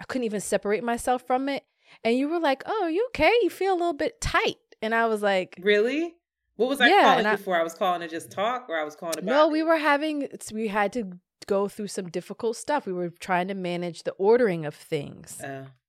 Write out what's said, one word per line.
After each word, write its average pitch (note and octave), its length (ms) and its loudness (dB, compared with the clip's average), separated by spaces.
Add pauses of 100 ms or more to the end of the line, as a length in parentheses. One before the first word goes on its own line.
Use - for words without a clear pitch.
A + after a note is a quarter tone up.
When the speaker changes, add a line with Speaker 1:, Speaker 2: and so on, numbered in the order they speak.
Speaker 1:
I - 40 -16
couldn't B3+ 200 -4
even G#3 160 -4
separate G3+ 440 0
myself A#3+ 420 -2
from C4 240 0
it. C#4 140 -6 (400)
And A#3 120 2
you C#4 120 0
were E4+ 120 0
like, C4+ 260 0
"Oh, G4+ 180 -2
are E4 60 -2
you G4 180 0
okay? E4 240 4 (100)
You F4 80 2
feel F#4+ 220 0
a F#4 40 2
little E4+ 160 0
bit D4 280 -4
tight." - 360 0 (260)
And A3 120 -2
I A3+ 120 2
was G#3+ 160 -2
like, G3 400 0
Speaker 2:
"Really? B3 520 2 (420)
What A3+ 120 2
was C4+ 120 -2
I B3 80 8
Speaker 1:
Yeah, F#4+ 140 8
Speaker 2:
calling G#3+ 180 8
Speaker 1:
and G#3+ 80 2
I - 40 2
Speaker 2:
you G#3 60 2
for? F#3+ 200 -2
I E3 40 2
was E3+ 120 -2
calling F3+ 260 0
to E3+ 80 -8
just D#3+ 220 -10
talk, A#3+ 380 -4
or E3 100 -4
I D#3 60 -2
was D3+ 120 -10
calling E3 220 -8
about G3 60 -10
Speaker 1:
No, C#4+ 240 4
we D#4 120 0
Speaker 2:
it?" D#4+ 60 -2
Speaker 1:
were E4 120 4
having, D4 440 0
it's, - 300 -12
we A3 160 -4
had G3+ 260 0
to F#3+ 180 -6 (340)
go G3 220 0
through G#3 180 -10
some F#3 240 -8
difficult G#3 460 -6
stuff. D4 300 -4
We G3 60 -6
were F3 180 -4
trying F3+ 380 -2
to G3+ 60 -6
manage F3 480 -6
the E3+ 100 -4
ordering G3 540 2
of D3 80 -8
things. - 680 -10
Speaker 2:
Oh. C3+ 240 -12 (220)